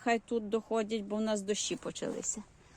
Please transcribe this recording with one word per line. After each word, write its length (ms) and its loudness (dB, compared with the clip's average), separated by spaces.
Хай 160 6
тут 300 -2
доходять, 540 0
бо 120 -4
в 60 2
нас 200 2
дощі 340 0
почалися. 680 -4